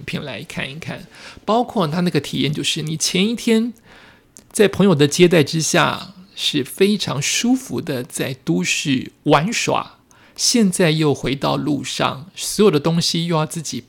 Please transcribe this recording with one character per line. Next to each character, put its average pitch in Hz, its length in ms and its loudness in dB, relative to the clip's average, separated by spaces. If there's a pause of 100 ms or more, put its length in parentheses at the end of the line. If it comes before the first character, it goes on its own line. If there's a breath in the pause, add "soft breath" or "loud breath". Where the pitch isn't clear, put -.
片 - 180 -8
来 131 200 -12
看 - 280 -10
一 151 80 -16
看。 - 260 -12 (380 loud breath)
包 226 200 2
括 226 220 -2
它 156 140 -2
那 175 100 0
个 151 100 0
体 143 200 -4
验， 139 120 0
就 143 120 -4
是 156 180 -2
你 156 160 -6
前 185 300 0
一 233 80 -2
天 226 380 2 (760 loud breath)
在 104 160 4
朋 - 180 2
友 185 100 6
的 147 120 6
接 175 200 6
待 170 160 4
之 160 180 -2
下， 147 540 0 (180)
是 - 300 -2
非 196 340 0
常 147 240 -4
舒 - 320 0
服 254 260 -4
的 139 220 -4
在 135 320 -6
都 170 300 -2
市 135 480 -2 (120)
玩 151 280 4
耍， - 480 -4 (360 soft breath)
现 214 360 2
在 170 200 2
又 156 220 2
回 131 220 -2
到 143 220 -2
路 139 260 -2
上， 131 520 -4
所 - 300 0
有 196 60 6
的 151 80 2
东 165 200 0
西 170 280 -2
又 170 80 0
要 156 100 0
自 160 160 -8
己 - 280 -10